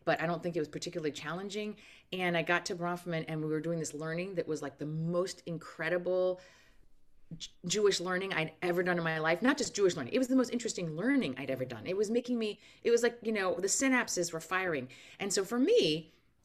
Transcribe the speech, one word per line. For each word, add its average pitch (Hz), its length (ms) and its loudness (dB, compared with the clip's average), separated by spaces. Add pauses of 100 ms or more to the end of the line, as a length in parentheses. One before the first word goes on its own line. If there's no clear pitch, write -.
but 151 180 2
I 165 40 0
don't 170 160 -2
think 170 140 -4
it 165 40 0
was 147 80 -2
particularly 156 440 -4
challenging. 196 640 -6 (360)
And 180 240 0
I 165 60 2
got 170 240 2
to 190 100 -4
Bronfman 175 520 -2
and 156 140 -2
we 156 80 -2
were 156 100 0
doing 165 180 -2
this 156 160 -6
learning 165 420 -4
that 165 120 -2
was, 147 140 -2
like, 139 160 -8
the 147 80 -6
most 170 600 -2
incredible 180 960 0 (960)
J-, - 140 -12 (160)
Jewish 196 340 4
learning 185 320 -2
I'd 160 200 -2 (100)
ever 180 200 2
done 175 160 2
in 165 60 0
my 160 140 0
life. 160 240 2
Not 262 160 4
just 220 160 -2
Jewish 190 220 4
learning. 127 180 -6
It 240 40 4
was 254 100 0
the 262 80 4
most 247 160 2
interesting 185 440 -4
learning 214 420 2
I'd 135 120 -4
ever 127 140 -2
done. 117 220 -8
It 131 100 -2
was 208 140 0
making 240 280 0
me, 214 200 -2 (240)
it 233 80 2
was 233 120 6
like, 233 200 2
you 220 100 -2
know, 190 220 2
the 185 140 -2
synapses 240 640 2
were 160 80 -4
firing. 170 480 -2 (320)
And 190 120 -4
so 196 120 2
for 240 140 -2
me, 220 540 4 (320)